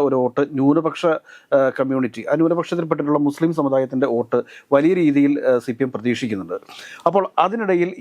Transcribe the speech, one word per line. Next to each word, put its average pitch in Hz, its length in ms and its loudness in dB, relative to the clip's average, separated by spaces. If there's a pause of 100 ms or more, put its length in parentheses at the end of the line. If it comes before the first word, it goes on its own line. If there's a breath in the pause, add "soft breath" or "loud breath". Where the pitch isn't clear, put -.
ഒരു 135 140 0
വോട്ട് 127 220 0 (140)
ന്യൂനപക്ഷ, 147 460 0 (540 loud breath)
ആ, - 20 4 (180)
കമ്മ്യൂണിറ്റി, 131 540 -2
ആ 143 100 2
ന്യൂനപക്ഷത്തിൽപ്പെട്ടിട്ടുള്ള 165 840 0
മുസ്ലിം 160 320 -2
സമുദായത്തിൻ്റെ 135 560 0
വോട്ട് 120 240 -2 (360 loud breath)
വലിയ 156 260 4
രീതിയിൽ, 143 340 4 (140)
ആ, 131 40 4 (140)
സി 127 100 -4
പി 135 100 -2
എം 123 100 -8
പ്രതീക്ഷിക്കുന്നുണ്ട്. 104 600 -4 (520 loud breath)
അപ്പോൾ 190 140 2 (220)
അതിനിടയിൽ 190 560 0